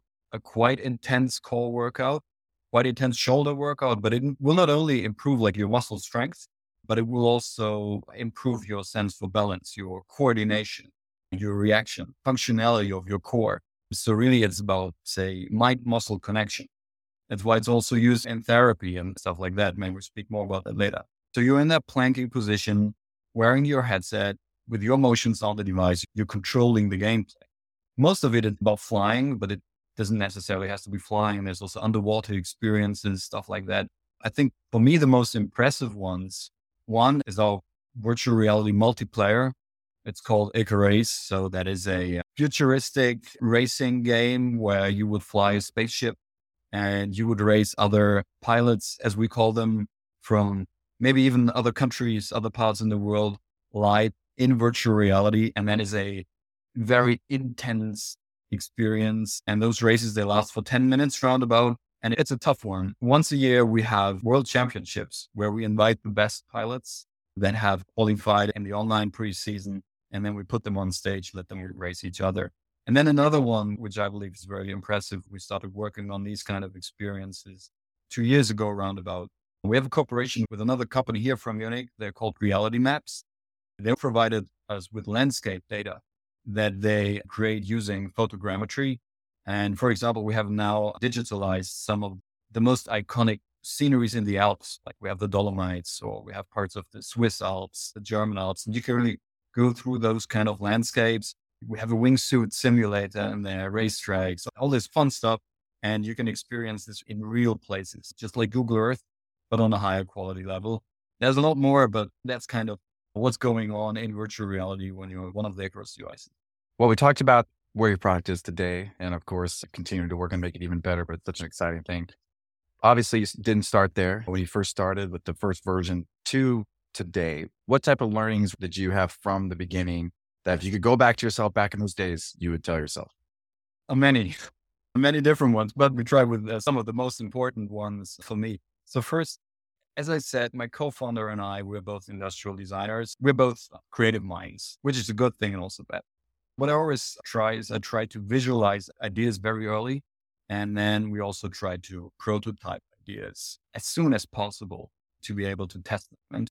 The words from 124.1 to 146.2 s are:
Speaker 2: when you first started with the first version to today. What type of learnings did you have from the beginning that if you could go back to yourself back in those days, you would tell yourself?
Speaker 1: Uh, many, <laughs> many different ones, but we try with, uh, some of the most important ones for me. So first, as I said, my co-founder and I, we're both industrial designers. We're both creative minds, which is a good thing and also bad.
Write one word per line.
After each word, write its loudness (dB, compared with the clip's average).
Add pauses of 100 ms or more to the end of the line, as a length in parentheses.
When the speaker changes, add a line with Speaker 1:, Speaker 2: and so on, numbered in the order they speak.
Speaker 2:
when -2
you -2
first -4
started -2
with -12
the -6
first -4
version -2 (200)
to 0 (280)
today. -6 (180)
What 2
type 4
of -2
learnings 0
did -8
you -2
have 2
from -4
the -8
beginning -4 (340)
that 0
if -10
you -4
could -4
go 6
back 6
to -6
yourself -2
back 0
in -8
those -4
days, -6
you -4
would -4
tell -2
yourself? -8 (800)
Speaker 1:
Uh, 0
many, 2 (300)
<laughs> -12
many 4
different 4
ones, -2
but 4
we -2
try 6
with, 0
uh, -4
some 0
of -2
the -8
most -4
important -6
ones -10
for -8
me. -4 (260)
So -4
first, -4 (580)
as -6
I 0
said, -4
my -8
co-founder -6
and -6
I, -6
we're -10
both -12
industrial -10
designers. -8
We're 4
both 0 (220)
creative 2
minds, -14
which -2
is -4
a -2
good 2
thing -4
and -8
also -14
bad. -8 (540)